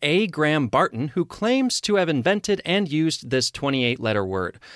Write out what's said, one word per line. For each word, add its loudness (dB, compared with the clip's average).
A. 2
Graham 0
Barton, 0
who -2
claims -2
to 0
have 2
invented 0
and 0
used 0
this 0
twenty-eight 0
letter 0
word. -4